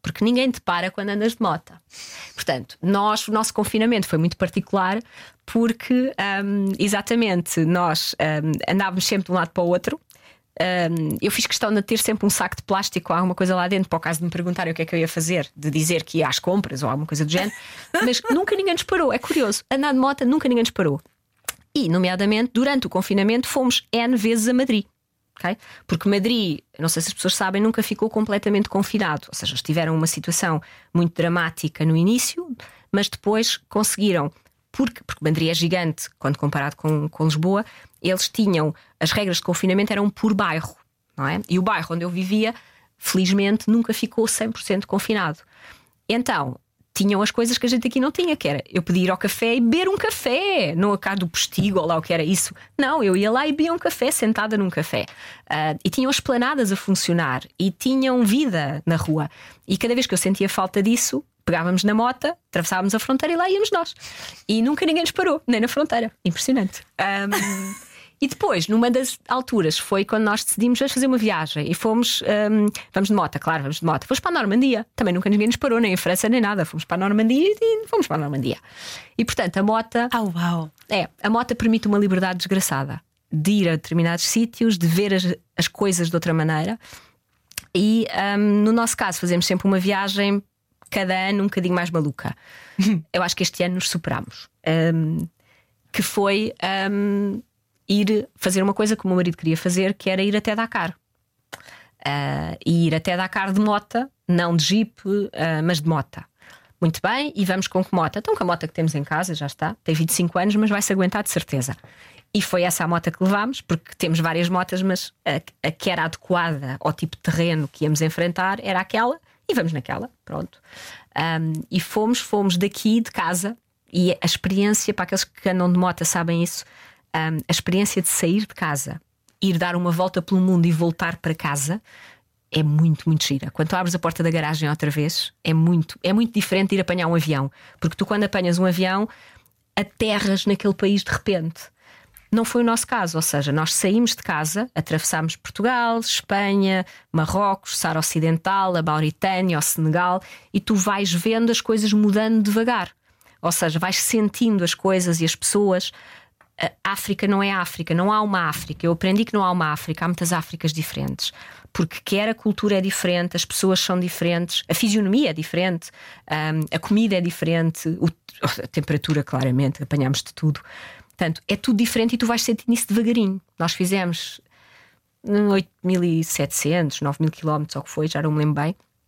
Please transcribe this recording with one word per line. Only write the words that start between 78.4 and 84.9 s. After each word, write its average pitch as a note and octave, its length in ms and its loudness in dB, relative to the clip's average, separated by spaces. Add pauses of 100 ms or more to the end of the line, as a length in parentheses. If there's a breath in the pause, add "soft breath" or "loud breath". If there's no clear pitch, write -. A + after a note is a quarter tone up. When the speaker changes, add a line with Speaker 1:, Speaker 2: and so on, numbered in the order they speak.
Speaker 1:
E, A#3 80 0
portanto, G3 320 -2
a G3 60 2
moto A3+ 320 0 (160)
Speaker 2:
Ah, A#3 100 0
uau. E3+ 480 -2 (180)
Speaker 1:
é, G3 200 -2 (160)
a G3+ 80 0
moto A#3+ 240 0
permite A3+ 320 2
uma G3+ 100 4
liberdade F#3 400 2
desgraçada D#3+ 640 -2 (300)
de D#3 200 2
ir G3 180 4
a - 20 2
determinados E3+ 540 0
sítios, A3+ 520 2
de E3+ 80 0
ver F#3+ 300 2